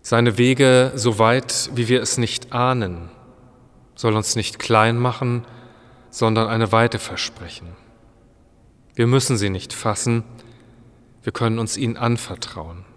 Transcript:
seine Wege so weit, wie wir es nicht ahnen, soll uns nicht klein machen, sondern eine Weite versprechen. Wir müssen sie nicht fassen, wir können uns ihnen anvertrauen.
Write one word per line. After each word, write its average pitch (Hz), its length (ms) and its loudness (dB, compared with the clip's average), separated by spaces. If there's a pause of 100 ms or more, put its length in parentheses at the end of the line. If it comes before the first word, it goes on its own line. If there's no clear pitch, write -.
seine 117 380 2
Wege 127 560 6
so 113 240 0
weit, 117 560 2
wie 120 140 -2
wir 123 120 4
es - 160 -4
nicht - 380 -4
ahnen, 110 560 -2 (840)
soll 113 180 0
uns 107 200 0
nicht - 240 -6
klein 113 400 4
machen, 120 460 -2 (640)
sondern 113 400 0
eine 113 240 0
Weite 117 260 2
versprechen. - 800 -12 (1160)
Wir 117 120 2
müssen 127 300 2
sie 101 140 -2
nicht 92 240 -8
fassen, 113 500 -2 (1000)
wir 113 100 -6
können 113 260 -2
uns 113 180 -4
ihnen 120 220 -4
anvertrauen. 92 880 -6 (100)